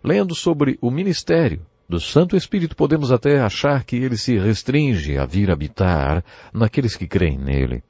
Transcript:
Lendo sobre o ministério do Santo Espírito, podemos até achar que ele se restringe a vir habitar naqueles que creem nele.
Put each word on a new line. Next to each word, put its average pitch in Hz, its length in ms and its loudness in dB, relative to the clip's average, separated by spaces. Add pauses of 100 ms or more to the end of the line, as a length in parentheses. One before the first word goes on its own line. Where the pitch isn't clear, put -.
Lendo 185 320 0
sobre 143 460 0
o 123 100 0
ministério 160 720 0 (220)
do 85 140 -2
Santo 170 340 2
Espírito, 175 400 -2
podemos 147 380 2
até 139 280 2
achar 131 440 0
que - 120 -6
ele 123 200 -2
se 117 220 0
restringe 104 800 0
a 69 80 0
vir 95 240 0
habitar 78 760 0 (280)
naqueles 113 440 0
que 90 100 -8
creem 76 320 0
nele. 67 520 -2